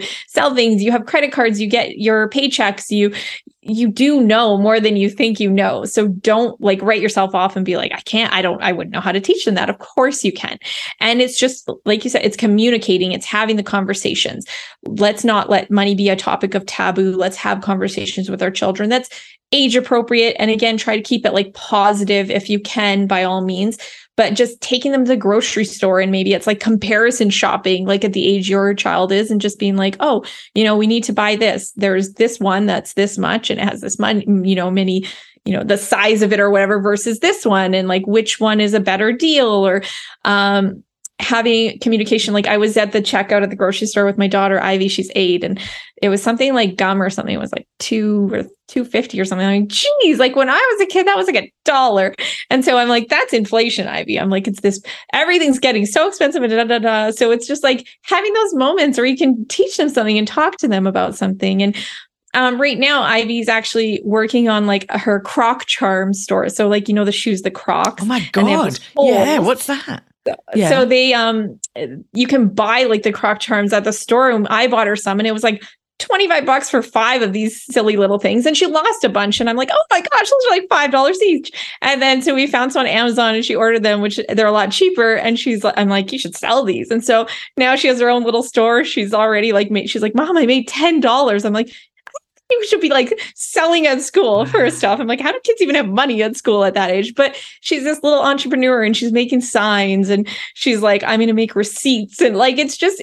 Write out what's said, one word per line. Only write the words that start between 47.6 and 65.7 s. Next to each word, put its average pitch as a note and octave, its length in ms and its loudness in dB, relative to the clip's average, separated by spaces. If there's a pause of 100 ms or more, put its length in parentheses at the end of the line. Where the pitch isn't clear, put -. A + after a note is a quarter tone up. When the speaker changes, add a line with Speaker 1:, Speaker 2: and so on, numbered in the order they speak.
Speaker 1:
two G#3 540 0
or G#3 120 -4 (240)
two B3 180 -4
fifty A3 340 -4
or F#3+ 60 0
something. F#3+ 200 -2
I'm G3+ 140 2
like, G#3 80 -2
"Geez, A#4 500 2
like, C4 160 2
when C4+ 140 2
I C4 60 2 (180)
was G#4 80 0
a F#4+ 60 2
kid, F#4 200 0
that G4+ 120 4
was, F#4 80 -2
like, D4+ 100 0
a - 160 -4 (140)
dollar." A#3+ 480 2 (340)
And B3+ 160 2
so B3+ 140 4
I'm A#3+ 100 2
like, A#3 200 0
"That's D#4+ 260 0
inflation, A3+ 520 0
Ivy." - 320 -6
I'm G3 120 0
like, F#3+ 180 -2
"It's G3 120 -6
this, G3 200 0 (320)
everything's D#4 460 2
getting A3 260 2
so D#4 240 -2
expensive D#4 340 -2
and A#3 80 0
da, A3+ 140 2
da, A#3 140 0
da." G#3+ 320 0
So A3+ 200 0
it's A#3 160 0
just, C#4+ 160 -4
like, C4 240 0 (180)
having G4 280 0
those G#4 220 0
moments C#4+ 420 2
where A#3+ 100 2
you C4 120 2
can A#3+ 300 0
teach - 280 -2
them D4+ 140 0
something G#3+ 260 0
and G#3+ 100 0
talk E4 320 0
to C#4+ 100 -2
them F#3+ 180 0
about F#3 300 0
something. F#3+ 460 0
And, G3+ 140 0 (560)
um, B3 260 0
right C4+ 200 0
now, C4+ 240 2
Ivy's A3+ 460 0
actually A3 560 -2
working A3 440 2
on, G#3 180 2
like, G3+ 240 0
her G3+ 300 0
Croc A#3 460 -2
Charm F#3+ 480 0